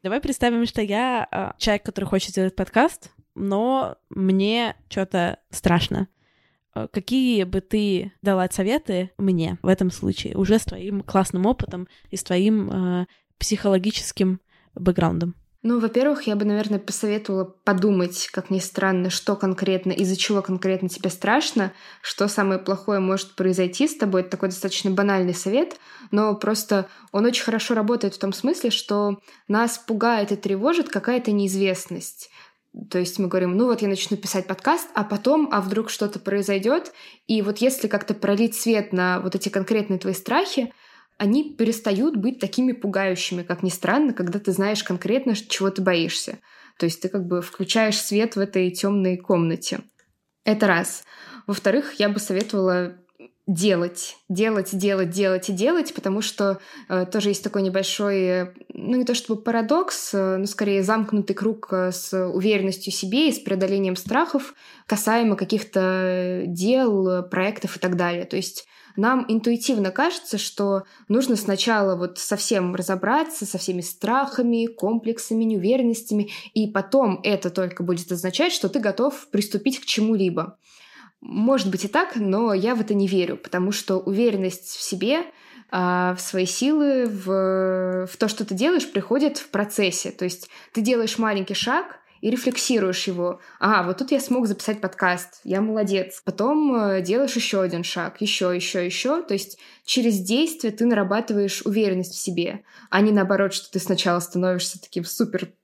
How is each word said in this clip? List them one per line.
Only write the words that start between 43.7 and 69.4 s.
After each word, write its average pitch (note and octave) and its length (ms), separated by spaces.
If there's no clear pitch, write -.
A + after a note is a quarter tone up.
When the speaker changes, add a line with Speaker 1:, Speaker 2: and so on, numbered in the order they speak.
Speaker 2:
когда F3+ 240
ты G3+ 140
знаешь G3+ 320
конкретно, A3 500
ш-, G3+ 140
чего G3 220
ты G3 120
боишься. E3+ 580
То - 80
есть E3 160
ты F#3 60
как F#3 180
бы F3 160
включаешь G#3+ 600
свет A3 340
в G3+ 40
этой F#3+ 320
темной F#3+ 440
комнате. E3+ 640
Это G#3+ 240
раз. F3+ 380
Во-вторых, G#3 520
я G#3 100
бы G3+ 100
советовала F#3 760
делать, F3+ 720
делать, G3+ 500
делать, F#3+ 340
делать F#3 380
и G3+ 40
делать, C#4+ 400
потому G3+ 280
что, G3 380
э, F#3 160
тоже G3+ 240
есть G3 140
такой G3+ 180
небольшой, G3 640
э, F#3 300
ну, - 240
не B3+ 80
то B3 80
чтобы A3 280
парадокс, A#3 760
э, F#3+ 220
но G3 100
скорее G3+ 360
замкнутый G#3 520
круг, A3 360
э, F#3 220
с F#3 340
уверенностью F#3+ 640
в - 40
себе B3+ 340
и - 20
с - 80
преодолением F#3+ 560
страхов C4+ 580
касаемо G#3+ 520
каких-то F#3 1080
дел, F#3+ 800
проектов F#3 540
и - 20
так F3+ 160
далее. F3 300
То - 100
есть - 320
нам B3 320
интуитивно A3+ 640